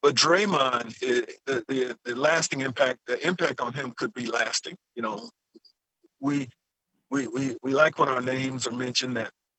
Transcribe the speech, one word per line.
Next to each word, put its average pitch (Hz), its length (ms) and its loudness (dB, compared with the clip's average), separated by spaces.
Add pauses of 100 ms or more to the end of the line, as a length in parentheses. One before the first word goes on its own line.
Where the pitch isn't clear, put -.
But 143 120 6
Draymond, 147 880 2
it, 123 320 0 (120)
the, 131 220 0
the, 127 360 -2
the 123 120 -6
lasting 151 440 2
impact, 127 460 0
the 123 200 -2
impact 170 340 0
on 135 120 -4
him 131 240 -8
could 120 160 -4
be 123 140 -6
lasting. 117 500 -4 (180)
You - 80 -8
know, 110 280 -6 (880)
we, 143 280 0 (640)
we, 135 160 -2
we, 127 360 -2
we 135 100 -2
like 156 260 4
when 147 100 4
our 127 140 0
names 131 440 -2
are 120 60 -4
mentioned 127 440 -2
that, 113 140 -4 (280)